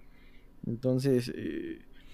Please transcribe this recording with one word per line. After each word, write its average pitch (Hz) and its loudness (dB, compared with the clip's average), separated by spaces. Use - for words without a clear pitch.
Entonces... 127 4
Eh, 82 -6